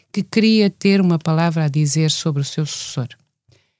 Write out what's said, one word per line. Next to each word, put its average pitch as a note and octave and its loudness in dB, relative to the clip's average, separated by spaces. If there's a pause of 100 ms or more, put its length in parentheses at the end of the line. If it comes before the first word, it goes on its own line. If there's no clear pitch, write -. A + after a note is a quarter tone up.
(140)
que G3+ -4
queria A3 2
ter G3 2
uma F3 2
palavra D#3+ 0
a - 0
dizer D3+ 0
sobre D3 -2
o C#3 -4
seu D#3 -6
sucessor. - -6 (720)